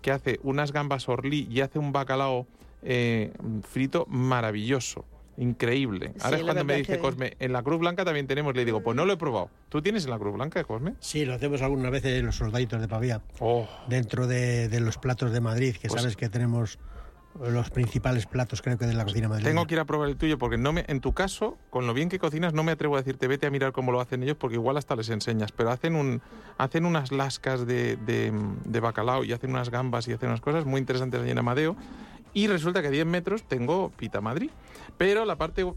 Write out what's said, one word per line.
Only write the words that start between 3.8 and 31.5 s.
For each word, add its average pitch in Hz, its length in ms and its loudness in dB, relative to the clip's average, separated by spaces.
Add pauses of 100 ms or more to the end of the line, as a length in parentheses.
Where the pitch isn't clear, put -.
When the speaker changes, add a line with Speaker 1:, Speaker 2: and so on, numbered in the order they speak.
Speaker 1:
maravilloso, 123 960 0 (320)
increíble. 123 840 0
Ahora 135 160 2
Speaker 2:
Sí, 165 40 0
Speaker 1:
es - 0 -
Speaker 2:
la 165 40 -2
Speaker 1:
cuando 170 200 2
me 139 80 2
Speaker 2:
verdad 143 60 2
Speaker 1:
dice 135 180 0
Speaker 2:
que - 40 -2
Speaker 1:
Cosme, 127 380 -2
"En 127 140 -2
la 123 100 0
Cruz 160 160 2
Blanca 175 260 0
también 147 220 0
tenemos". 139 280 0
Le 127 100 2
digo, 110 160 2
"Pues 113 140 0
no 156 100 2
lo 202 80 4
he 175 40 0
probado". 120 320 -2 (200)
¿Tú 151 120 -2
tienes 202 240 0
en 127 60 -4
la 113 80 -4
Cruz 101 160 -2
Blanca, 147 280 -2
Cosme? 135 360 -4
Speaker 3:
Sí, 151 260 -2
lo 127 80 -2
hacemos 139 300 -2
alguna 135 260 0
vez 131 160 -2
en 127 200 2
los 107 100 0
soldaditos 117 440 0
de 110 80 -2
Pavía. 113 340 0 (180)
Speaker 1:
Oh. 117 280 2 (220)
Speaker 3:
Dentro 123 380 2
de, 123 420 2
de 117 100 2
los 113 180 2
platos 127 340 0
de 120 100 2
Madrid, 117 400 2
que 117 60 -4
Speaker 1:
Pues 120 140 0
Speaker 3:
sabes 120 140 0
que 117 140 -2
tenemos 117 480 0 (640)
los 120 300 0
principales 123 560 0
platos, 123 360 -2
creo 123 160 0
que, 123 80 -2
de 117 80 2
la 113 100 0
cocina 107 240 0
madrileña. 107 260 2
Speaker 1:
Tengo 165 140 4
que 160 80 -2
ir 160 40 4
a 151 60 2
probar 147 240 0
el 135 80 -2
tuyo, 156 200 2
porque 117 200 0
no 135 160 2
me, 170 140 0
en 135 140 0
tu 127 120 0
caso, 214 440 0 (120)
con 123 180 0
lo 113 60 2
bien 151 160 2
que 185 100 -2
cocinas, 160 340 0
no 156 100 2
me 165 80 2
atrevo 151 240 0
a 135 40 4
decirte, 131 280 -2
"Vete 143 200 2
a 139 40 0
mirar 135 220 2
cómo 127 180 0
lo 123 80 4
hacen 127 240 -2
ellos", 147 140 0
porque 120 180 -2
igual 123 220 2
hasta 139 180 -2
les 110 140 -4
enseñas. 110 420 0
Pero 117 200 2
hacen 165 240 0
un, 131 260 0 (360)
hacen 165 280 2
unas 151 260 0
lascas 135 560 0
de, 120 300 2
de, 110 340 0 (340)
de 113 140 0
bacalao 117 440 0
y 117 100 -2
hacen 131 180 -4
unas 127 180 -2
gambas 120 380 -2
y 120 60 -2
hacen 123 160 -2
unas 117 120 0
cosas 151 240 0
muy 135 140 2
interesantes 127 420 0
allí 123 100 -2
en 123 80 0
Amadeo. 139 360 2 (580)